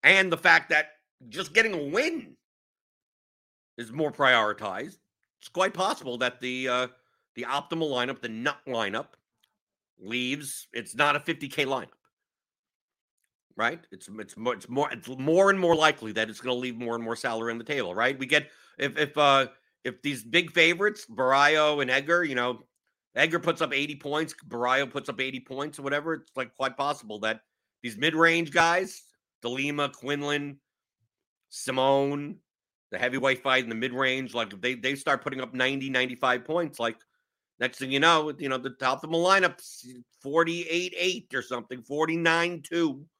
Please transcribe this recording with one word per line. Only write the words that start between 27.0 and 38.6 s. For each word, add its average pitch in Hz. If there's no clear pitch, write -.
that 110
these 113
mid-range 165
guys, 170
De 120
Lima, 143
Quinlan, 143
Simone, 139
the -
heavyweight 127
fight 131
in 113
the 113
mid-range, 127
like, 110
if 95
they, 127
they 127
start 139
putting 135
up 123
ninety, 135
ninety-five 127
points, 160
like, 113
next 123
thing 131
you 139
know, 156
you 143
know, 131
the 131